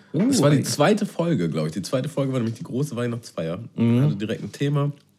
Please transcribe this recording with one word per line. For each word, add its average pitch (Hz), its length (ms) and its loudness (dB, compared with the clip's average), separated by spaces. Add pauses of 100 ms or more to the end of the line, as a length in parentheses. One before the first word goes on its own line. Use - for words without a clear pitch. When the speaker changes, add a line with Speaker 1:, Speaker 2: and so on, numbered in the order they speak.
(120)
Speaker 1:
Uh, 202 160 2
Speaker 2:
es 247 120 2
war 143 80 6
die 147 100 6
Speaker 1:
ey. 120 40 0
Speaker 2:
zweite 208 420 2
Folge, 160 440 0
glaub 78 180 -2
ich. 80 60 -6
Die 101 80 -4
zweite - 260 -4
Folge 135 240 -2
war 127 80 -2
nämlich 113 180 -2
die - 60 -14
große 127 320 -4
Weihnachtsfeier. 113 640 -6 (160)
Speaker 1:
Mhm. 117 260 4
Speaker 2:
Hatte 147 140 2
direkt 104 280 -6
ein 101 100 -10
Thema. 143 400 -2 (260)